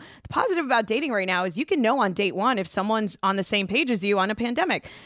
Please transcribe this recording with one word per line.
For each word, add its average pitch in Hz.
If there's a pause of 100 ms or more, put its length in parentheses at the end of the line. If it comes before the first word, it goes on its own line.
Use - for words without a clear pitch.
(240)
The -
positive 339
about 226
dating 269
right 196
now 185
is 170
you 277
can 339
know 240
on 196
date 180
one 226
if 190
someone's 214
on 190
the 196
same 202
page 254
as 196
you 202
on 190
a 214
pandemic. 240 (160)